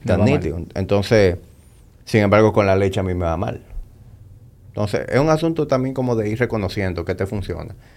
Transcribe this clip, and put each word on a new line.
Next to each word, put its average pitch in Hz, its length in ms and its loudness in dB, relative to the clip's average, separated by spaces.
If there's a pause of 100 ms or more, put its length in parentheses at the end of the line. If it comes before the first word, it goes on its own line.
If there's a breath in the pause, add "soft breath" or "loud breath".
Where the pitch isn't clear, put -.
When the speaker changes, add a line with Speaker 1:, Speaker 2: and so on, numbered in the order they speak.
Speaker 1:
tan 92 120 2
Speaker 2:
Me - 0 -
va - 0 -
mal. 104 80 2 (140)
Speaker 1:
nítidos. 82 220 -4 (140)
Entonces, 98 640 2 (680)
sin 110 160 2
embargo, 104 320 6
con 104 140 2
la 95 80 4
leche 98 240 0
a 95 40 0
mí 92 120 -2
me 87 100 -2
va 82 120 -2
mal. - 240 -6 (1080)
Entonces, 101 400 -4
es 123 100 2
un 156 100 2
asunto 160 380 0
también 131 280 0
como 127 200 -2
de 107 140 0
ir 110 100 -2
reconociendo 98 680 -2
qué 92 100 -4
te 92 100 -4
funciona. 92 500 -8 (220 soft breath)